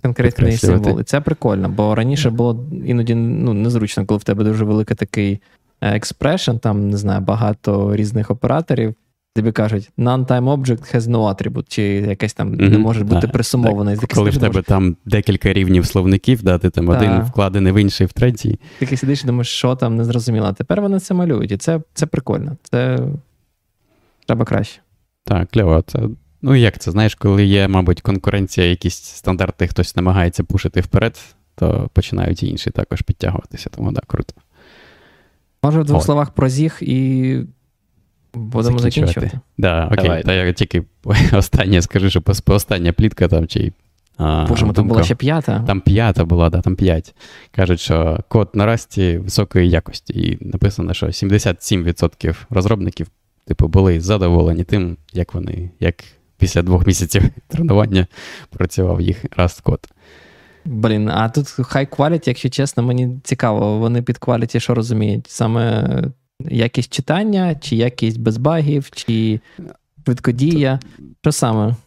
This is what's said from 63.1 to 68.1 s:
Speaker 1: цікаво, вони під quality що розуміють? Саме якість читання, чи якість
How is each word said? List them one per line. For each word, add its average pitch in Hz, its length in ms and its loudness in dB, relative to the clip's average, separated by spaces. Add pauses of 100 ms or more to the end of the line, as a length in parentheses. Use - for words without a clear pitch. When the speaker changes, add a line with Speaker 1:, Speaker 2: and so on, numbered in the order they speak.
Speaker 1:
цікаво, 107 560 0
вони 117 220 0
під 120 160 -4
quality 120 420 -2
що - 160 -2
розуміють? 110 540 -2
Саме 113 580 0 (640)
якість 117 440 -2
читання, 185 680 -2
чи - 140 -4
якість 117 440 -2